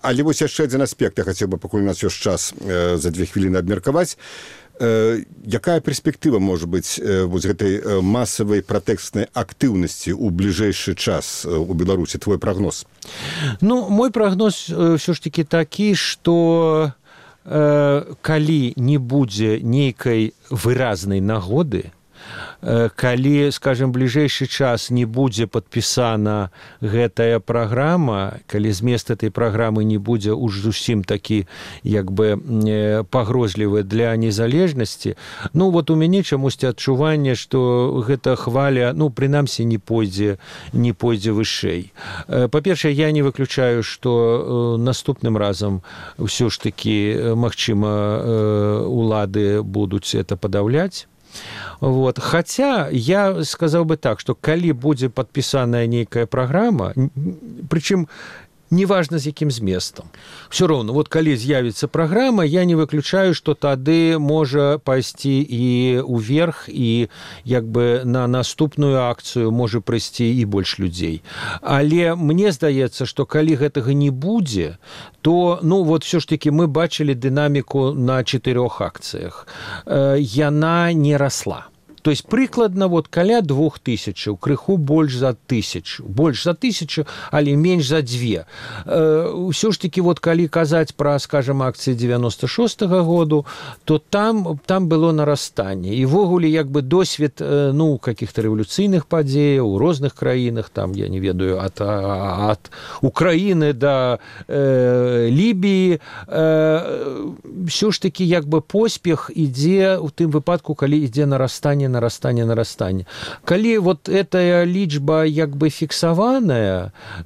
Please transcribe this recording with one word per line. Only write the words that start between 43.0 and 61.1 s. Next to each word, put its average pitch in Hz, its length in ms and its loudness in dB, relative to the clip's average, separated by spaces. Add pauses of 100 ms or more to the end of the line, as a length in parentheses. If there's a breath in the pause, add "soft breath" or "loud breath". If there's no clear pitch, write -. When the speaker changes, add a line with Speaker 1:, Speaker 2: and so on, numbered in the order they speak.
Speaker 2:
не 147 100 2
выключаю, 127 600 0
што, 120 920 0
э, 117 60 0
наступным 123 560 -2
разам 101 420 0 (380 loud breath)
усё 113 320 -2
ж - 100 -6
такі, 107 540 -2
э, 113 240 0
магчыма, 110 480 0 (320)
э, 107 640 0
улады 107 800 0
будуць 98 560 -4
это 98 180 -4
падаўляць. 110 680 -2 (760 loud breath)
Вот. 131 380 2
Хаця 175 720 0
я 170 540 0
сказаў 165 400 0
бы 160 120 0
так, 117 240 -2
што - 140 -4
калі 165 380 0
будзе 131 360 0
падпісаная 120 800 -2
нейкая 117 400 0
праграма, 131 720 0
н-, 131 200 2
н-, 165 520 -8
прычым 170 400 0 (640 loud breath)
неважна, 180 480 2
з 143 140 -4
якім 151 180 -2
зместам. 95 640 -4 (400 loud breath)
Усё 180 160 2
роўна, 123 240 0
вот 147 160 0
калі 160 280 2